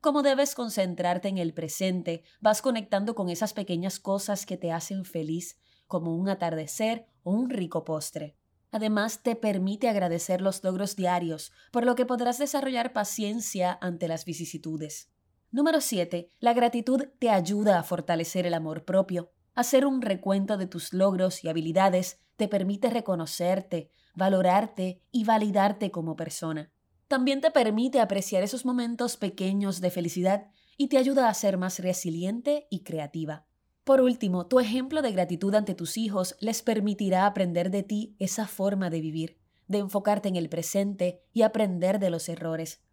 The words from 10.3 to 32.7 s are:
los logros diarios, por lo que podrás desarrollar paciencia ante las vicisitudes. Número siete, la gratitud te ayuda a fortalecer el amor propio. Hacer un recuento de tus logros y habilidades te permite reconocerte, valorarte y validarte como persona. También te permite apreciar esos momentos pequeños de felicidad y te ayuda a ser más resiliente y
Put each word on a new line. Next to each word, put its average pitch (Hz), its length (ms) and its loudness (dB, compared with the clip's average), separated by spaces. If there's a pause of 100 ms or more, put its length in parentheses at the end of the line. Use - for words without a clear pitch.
los 190 220 0
logros 190 320 -2
diarios, 175 580 -2 (200)
por 240 120 0
lo 247 120 4
que 247 100 2
podrás 240 320 0
desarrollar 262 540 -2
paciencia 208 880 -2
ante 175 280 -4
las 160 180 -4
vicisitudes. 156 840 -8 (400)
Número 302 300 4
siete, 175 480 -2 (100)
la 233 140 4
gratitud 240 540 2 (120)
te 233 120 2
ayuda 202 480 4
a 165 40 0
fortalecer 170 640 -2
el 170 80 0
amor 160 300 -6
propio. 185 480 0 (220)
Hacer 262 300 4
un 269 160 2
recuento 196 580 0
de 190 80 -2
tus 180 260 -8
logros 185 500 2
y 165 60 -4
habilidades 180 720 2 (160)
te 214 100 0
permite 202 440 0
reconocerte, 180 1000 -2 (240)
valorarte 185 960 2
y 233 140 0
validarte 208 680 2
como 160 240 -4
persona. 160 560 -8 (380)
También 269 320 2
te 320 100 6
permite 240 500 4
apreciar 196 420 0
esos 247 240 -4
momentos 240 500 -2
pequeños 196 640 -2
de 180 100 0
felicidad 180 600 0 (260)
y 277 120 0
te 277 100 4
ayuda 262 320 4
a - 20 0
ser 196 240 0
más 185 220 -2
resiliente 185 880 -2
y 185 140 -6